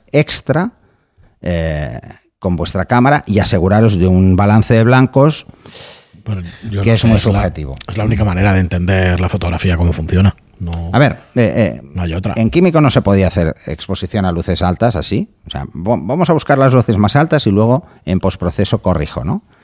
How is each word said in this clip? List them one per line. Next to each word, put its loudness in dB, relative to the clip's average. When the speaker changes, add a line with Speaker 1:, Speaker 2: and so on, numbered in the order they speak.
Speaker 1:
extra, -2
eh, -4
con -2
vuestra -4
cámara 2
y 0
aseguraros 2
de 2
un 4
balance 2
de 4
blancos 2
Speaker 2:
Bueno, -6
yo -4
Speaker 1:
que 2
Speaker 2:
no 4
Speaker 1:
es 0
Speaker 2:
sé, 0
Speaker 1:
muy 4
Speaker 2:
es -2
la, 2
Speaker 1:
subjetivo. -4
Speaker 2:
es -8
la -2
única 0
manera 2
de 2
entender 0
la -2
fotografía, -2
cómo 0
funciona. 2
No, -8
Speaker 1:
A 2
ver, 2
eh, 0
eh, -20
Speaker 2:
no -4
hay -4
otra. -4
Speaker 1:
en 0
químico 2
no 4
se 2
podía 2
hacer -2
exposición -6
a 0
luces -4
altas 0
así. -4
O -16
sea, -8
vo-, -2
vamos -2
a 2
buscar 0
las 4
luces 2
más 2
altas 0
y 2
luego 2
en -2
postproceso -2
corrijo, -2
¿no? -4